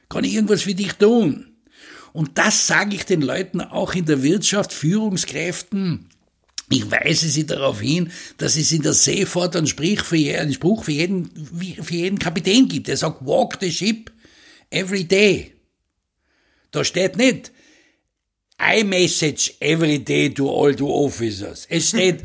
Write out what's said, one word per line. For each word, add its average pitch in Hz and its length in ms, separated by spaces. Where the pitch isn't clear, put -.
Kann - 140
ich 190 120
irgendwas 214 280
für 196 120
dich 185 180
tun?“ 208 560
Und 156 260
das 208 300
sage 196 260
ich 180 100
den 175 160
Leuten 160 400
auch 185 340
in 180 100
der 147 180
Wirtschaft, 190 500
Führungskräften. 180 1400
Ich 107 220
weise 160 380
sie 147 180
darauf 135 340
hin, 165 300
dass 147 180
es 151 140
in 160 120
der 151 120
Seefahrt 175 640
einen 160 100
Sprich 175 360
für - 140
je-, 156 200
einen 160 160
Spruch 190 320
für 156 80
jeden, 175 380
wie, 175 300
für - 120
jeden 190 260
Kapitän 190 480
gibt. - 180
Der 135 100
sagt, 147 300
„Walk 214 340
the 180 120
ship 220 400
every 185 340
day.“ 190 480
Da 147 140
steht 175 320
nicht, 233 360
„I 208 220
message 180 800
every 151 400
day 143 300
to 139 200
all 143 260
the 135 60
officers.“ 117 880
Es 165 200
steht, 185 340